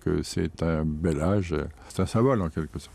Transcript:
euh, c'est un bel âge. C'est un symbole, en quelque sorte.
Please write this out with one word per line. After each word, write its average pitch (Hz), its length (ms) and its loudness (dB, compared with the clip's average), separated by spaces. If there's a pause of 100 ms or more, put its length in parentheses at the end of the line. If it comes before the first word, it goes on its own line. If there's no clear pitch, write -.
euh, 82 160 2
c'est - 380 -4
un 80 220 2
bel 78 380 0
âge. 87 340 2 (320)
C'est - 140 -2
un 92 40 2
symbole, 117 360 4
en 87 80 -2
quelque - 300 -6
sorte. - 160 -14